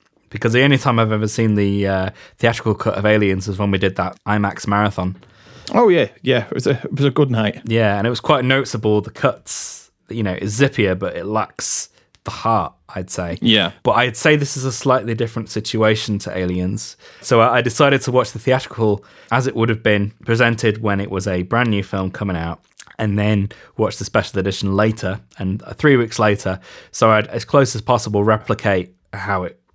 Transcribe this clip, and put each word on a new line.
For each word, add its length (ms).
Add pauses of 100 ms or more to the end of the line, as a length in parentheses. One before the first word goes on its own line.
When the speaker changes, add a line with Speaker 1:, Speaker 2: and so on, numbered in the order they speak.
(300)
Speaker 1:
because 220
the 100
only 160
time 200
I've 140
ever 160
seen 280
the, 300
uh, 240 (280)
theatrical 360
cut 200
of 100
Aliens 440
was 100
when 120
we 80
did 180
that 200 (100)
imax 400
marathon. 500 (580)
Speaker 2:
Oh, 140
yeah, 180 (160)
yeah. 240
It 80
was 140
a, 40 (120)
it 80
was 120
a 60
good 200
night. 340
Speaker 1:
Yeah, 340
and 80
it 40
was 100
quite 240
noticeable, 560
the 100
cuts, 800 (180)
you 140
know, 180
it's 200
zippier, 360
but 200
it 100
lacks 600 (340)
the 80
heart, 420 (220)
I'd 160
say. 300
Speaker 2:
Yeah. 320 (100)
Speaker 1:
But 100
I'd 240
say 200
this 200
is 80
a 80
slightly 440
different 320
situation 720
to 160
Aliens. 600 (240)
So 200
I, 180
I 40
decided 400
to 100
watch 200
the 60
theatrical 680 (280)
as 160
it 80
would 120
have 140
been 300 (120)
presented 580
when 180
it 100
was 160
a 160
brand 280
new 120
film 300
coming 240
out, 240 (380)
and 200
then 320 (260)
watch 220
the 60
special 340
edition 380
later, 440 (180)
and, 260
uh, 100
three 220
weeks 240
later. 400 (320)
So 180
I'd, 160
as 180
close 300
as 80
possible, 420
replicate 720 (180)
how 300
it 180 (140)